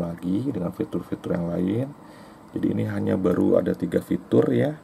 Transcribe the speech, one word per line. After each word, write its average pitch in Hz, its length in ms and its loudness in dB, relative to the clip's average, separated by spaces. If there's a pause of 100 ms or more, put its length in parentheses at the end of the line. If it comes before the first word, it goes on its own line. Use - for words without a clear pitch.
lagi 90 480 -2
dengan 90 240 -4
fitur-fitur - 560 -6
yang 87 160 -2
lain. 92 400 0 (640)
Jadi - 240 0
ini 107 80 0
hanya 104 320 -2
baru 95 440 4
ada 90 120 2
tiga 90 320 0
fitur - 480 2
ya. 131 320 2